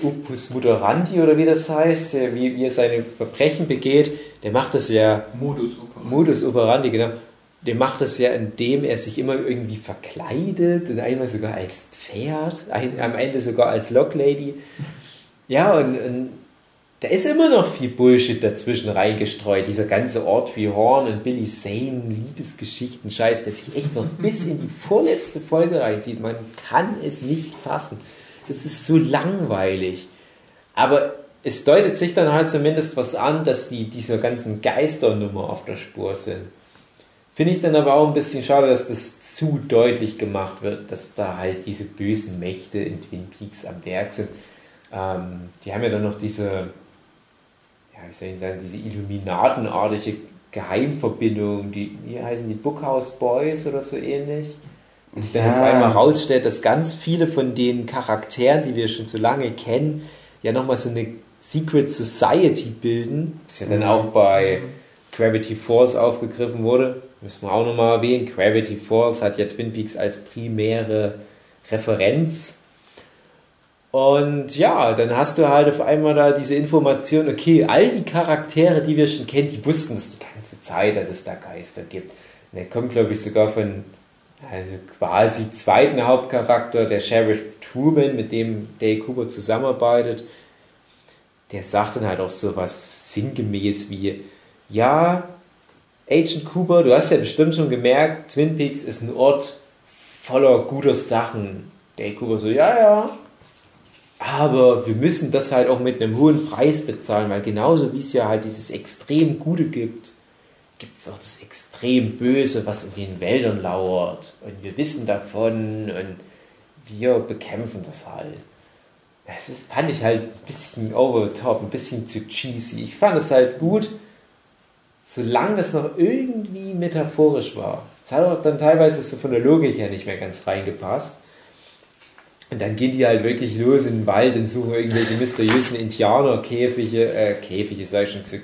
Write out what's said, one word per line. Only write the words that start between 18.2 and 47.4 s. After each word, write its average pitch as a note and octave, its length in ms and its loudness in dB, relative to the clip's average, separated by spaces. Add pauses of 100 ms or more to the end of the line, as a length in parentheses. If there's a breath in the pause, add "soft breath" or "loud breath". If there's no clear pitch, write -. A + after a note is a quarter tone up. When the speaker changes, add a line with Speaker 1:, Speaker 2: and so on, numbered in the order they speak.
Speaker 1:
dazwischen G#2+ 480 -2
reingestreut. G2+ 800 0
Dieser G#2 160 0
ganze A2+ 420 0
Audrey G#2+ 480 0
Horne B2 380 4
und G#2 100 -6
Billy B2 220 -4
Zane, A#2+ 640 -6
Liebesgeschichten, A2+ 1040 -10
Scheiß, A2+ 320 0
der G#2 80 -6
sich - 240 -10
echt C#3+ 180 -4
noch A2+ 120 -4
bis G3 380 -4
in D#3 160 -4
die E3 80 -8
vorletzte - 720 0
Folge E3 400 2
reinzieht. A2 400 -4
Man A2+ 140 -4 (340)
kann F3 280 0 (100)
es C#3+ 160 -6
nicht D#3 400 -4
fassen. C#3+ 380 -8 (480 loud breath)
Das - 160 -6
ist - 220 -2
so D#3+ 100 4
langweilig. A2+ 1120 -2 (680 soft breath)
Aber C#3 400 2 (300)
es - 180 -4
deutet F3 340 6
sich F3 180 -2
dann D#3+ 180 4
halt D#3+ 180 2
zumindest D#3 460 0
was B2 180 -2
an, D3+ 300 0
dass - 240 -2
die A2+ 160 -6
dieser A2+ 340 -4
ganzen A#2 440 -4
Geisternummer A2 840 0
auf - 160 -8
der G#2 120 -10
Spur G2 400 -8
sind. F#2 240 -10 (920 soft breath)
Finde E3 200 2
ich - 80 -6
dann D#3+ 120 2
aber C#3 200 4
auch D3+ 140 6
ein D3 60 0
bisschen C#3 300 -2
schade, C#3 220 4
dass B2 220 2
das - 460 -10
zu D3+ 320 -2
deutlich A#2 520 2
gemacht G2 420 -6
wird, G2+ 320 -8
dass - 220 -12
da F#2 240 -6
halt F#2 260 -6
diese G2+ 200 -10
bösen G2+ 540 -6
Mächte F#2 400 -8
in F#2 220 -6
Twin F#2 260 -14
Peaks - 380 -16
am F#2 120 -14 (100)
Werk G2 260 -6
sind. - 160 -8 (640 loud breath)
Ähm, F2+ 560 -8 (160)
die G2+ 80 -12
haben G#2+ 100 -6
ja A#2 60 0
dann G#2 140 -2
noch G#2 160 -4
diese, G#2+ 320 -6
ja, - 1600 -16